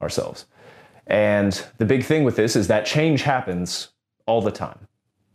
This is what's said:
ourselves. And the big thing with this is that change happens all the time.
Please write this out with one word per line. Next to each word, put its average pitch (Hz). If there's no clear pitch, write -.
ourselves. -
And 104
the 113
big 123
thing 156
with 120
this 113
is 101
that 107
change 151
happens 95
all 113
the 101
time. -